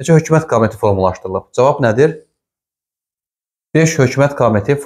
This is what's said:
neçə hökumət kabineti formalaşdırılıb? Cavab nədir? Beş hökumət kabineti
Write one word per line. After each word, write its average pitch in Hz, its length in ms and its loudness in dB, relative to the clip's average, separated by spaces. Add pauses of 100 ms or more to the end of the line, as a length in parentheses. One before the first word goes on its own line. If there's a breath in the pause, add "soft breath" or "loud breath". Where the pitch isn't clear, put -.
neçə 160 160 2
hökumət 156 340 0
kabineti 117 300 0
formalaşdırılıb? 95 800 -2
Cavab 139 240 0
nədir? 131 320 2 (1600)
Beş 160 240 2
hökumət 139 400 0
kabineti 113 480 0